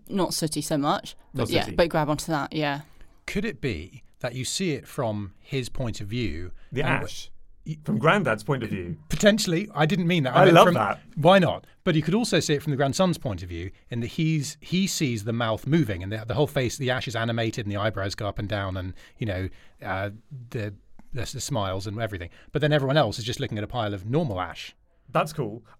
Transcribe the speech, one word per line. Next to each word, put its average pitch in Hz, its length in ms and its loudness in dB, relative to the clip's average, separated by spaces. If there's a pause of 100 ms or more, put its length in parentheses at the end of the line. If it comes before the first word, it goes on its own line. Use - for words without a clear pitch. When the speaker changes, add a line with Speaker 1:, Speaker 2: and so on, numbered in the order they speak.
Speaker 1:
not 190 260 0
Sooty 151 260 -2
so 156 160 -2
much, 147 380 -2 (180)
but 123 100 -2
Speaker 2:
Not 110 60 -2
Speaker 1:
yeah, - 140 2
Speaker 2:
Sooty. 170 140 -8
Speaker 1:
but 170 120 4
grab 156 200 2
onto 196 220 -2
that, 143 220 -2
yeah. 147 280 -2 (440)
Speaker 3:
Could 202 200 -2
it 214 160 -6
be 92 420 -6 (160)
that 120 160 -6
you 127 100 -6
see 185 280 -2
it - 140 -6
from 104 520 -4
his 131 300 -4
point 113 320 -4
of 101 60 -8
view? 104 440 -4 (200)
Speaker 2:
The 127 120 0
Speaker 3:
and - 220 2
Speaker 2:
ash. - 260 -10 (340)
Speaker 3:
y- 156 180 -8
Speaker 2:
From 143 140 -2
Grandad's 139 460 2
point 127 200 -2
of 110 60 -4
view. 87 280 -6 (120)
Speaker 3:
Potentially. 202 640 4
I 151 140 2
didn't 170 200 0
mean 170 160 4
that. 127 120 0
Speaker 2:
I 175 100 10
Speaker 3:
meant 175 100 10
Speaker 2:
love 180 120 12
Speaker 3:
from 170 80 6
Speaker 2:
that. 104 240 0 (160)
Speaker 3:
Why 175 240 8
not? 110 260 2 (180)
But 175 120 2
you 156 80 4
could 165 100 0
also 214 260 2
see 151 140 0
it 139 80 0
from - 100 -4
the 135 60 0
grandson's 151 400 2
point 95 240 -4
of 90 80 -10
view, 87 220 -8 (180)
in 117 120 -4
that 120 60 -4
he's, 156 540 0
he 185 240 0
sees 120 380 -2
the 113 100 -4
mouth 113 320 -2
moving 101 380 2
and 98 80 -8
the, 110 160 -6
the 120 80 -4
whole 147 120 4
face, 127 300 -2
the 127 140 0
ash 127 160 -2
is 113 80 -6
animated 113 500 -2
and 101 80 -4
the 101 60 -4
eyebrows 101 340 -2
go 107 140 -6
up 98 100 -6
and 101 100 -4
down 98 300 -2
and, 92 160 -6 (240)
you 123 80 -4
know, 92 240 -2 (340)
uh, 98 280 -4 (400)
the, 104 220 -6 (400)
the, 123 80 -4 (120)
the 123 80 -10
smiles 98 460 -2
and 104 120 -6
everything. 101 300 -6 (220)
But 147 100 -2
then 147 120 4
everyone 135 240 2
else 113 200 4
is 107 80 -10
just 120 140 -6
looking 120 180 -4
at 104 60 -4
a 104 40 -4
pile 107 280 -2
of 95 120 -10
normal 123 320 0
ash. - 360 -10 (360)
Speaker 2:
That's 160 220 0
cool. 113 300 -6 (160)